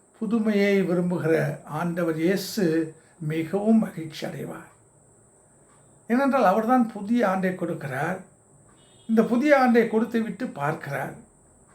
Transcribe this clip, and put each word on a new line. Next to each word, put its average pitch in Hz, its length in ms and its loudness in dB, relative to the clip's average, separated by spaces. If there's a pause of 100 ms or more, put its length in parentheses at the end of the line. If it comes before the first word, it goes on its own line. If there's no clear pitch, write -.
(180)
புதுமையை 202 640 2
விரும்புகிற 165 840 0
ஆண்டவர் 165 520 -4
இயேசு 165 800 0 (240)
மிகவும் 170 600 0
மகிழ்ச்சி - 480 -4
அடைவார். 151 420 -12 (1400)
ஏனென்றால், 262 360 2
அவர்தான் 220 480 2
புதிய 208 360 0
ஆண்டை 185 220 0
கொடுக்கிறார். 165 680 -6 (880)
இந்த 226 140 4
புதிய 262 360 4
ஆண்டை 233 300 4
கொடுத்து 226 340 -2
விட்டு 220 240 -8
பார்க்கிறார், 139 680 -6 (600)